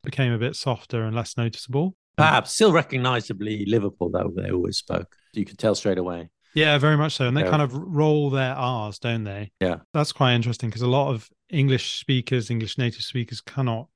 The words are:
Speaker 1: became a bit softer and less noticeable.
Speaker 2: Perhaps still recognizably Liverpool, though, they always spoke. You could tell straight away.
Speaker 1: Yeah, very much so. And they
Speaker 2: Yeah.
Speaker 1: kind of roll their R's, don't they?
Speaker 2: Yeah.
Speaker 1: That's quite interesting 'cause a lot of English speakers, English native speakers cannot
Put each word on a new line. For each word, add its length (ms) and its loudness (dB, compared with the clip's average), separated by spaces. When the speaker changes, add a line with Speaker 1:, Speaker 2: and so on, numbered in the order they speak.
Speaker 1:
became 280 0
a 60 0
bit 180 -4
softer 480 -4
and 120 -2
less 200 -6
noticeable. 600 -2
Speaker 2:
Perhaps 360 4
still 200 6
recognizably 920 0
Liverpool, 440 0
though, 260 -2
they 140 -4
always 280 0
spoke. 380 -6
You 120 -4
could 140 -14
tell 160 2
straight 240 0
away. 300 -6
Speaker 1:
Yeah, 240 4
very 180 4
much 180 0
so. 140 0
And 80 2
they 80 2
Speaker 2:
Yeah. 60 2
Speaker 1:
kind 120 4
of 120 -2
roll 560 2
their 240 0
R's, 440 -4
don't 260 -4
they? 360 -10
Speaker 2:
Yeah. 160 0
Speaker 1:
That's 200 0
quite 220 4
interesting 360 -2
'cause 120 -8
a 60 0
lot 260 2
of 140 -10
English 520 0
speakers, 500 -2
English 280 -4
native 240 -2
speakers 380 -6
cannot 560 -4